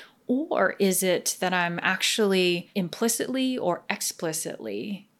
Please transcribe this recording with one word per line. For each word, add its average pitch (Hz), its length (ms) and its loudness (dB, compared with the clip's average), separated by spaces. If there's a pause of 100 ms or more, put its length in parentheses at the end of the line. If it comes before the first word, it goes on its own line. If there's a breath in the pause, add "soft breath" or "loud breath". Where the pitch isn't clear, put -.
(260 loud breath)
Or 254 540 2
is 190 240 2
it - 340 0
that 185 160 0
I'm 175 280 0
actually 185 920 2
implicitly 247 840 0
or - 320 -2
explicitly 165 1200 -6 (120)